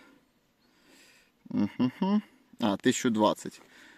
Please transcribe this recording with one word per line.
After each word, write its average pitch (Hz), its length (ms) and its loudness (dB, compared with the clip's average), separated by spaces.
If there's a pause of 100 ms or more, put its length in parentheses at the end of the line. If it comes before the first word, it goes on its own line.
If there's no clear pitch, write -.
(1500)
угу. 131 720 0 (380)
А, 98 180 0
тисяча - 320 0
двадцять. 107 520 0 (360)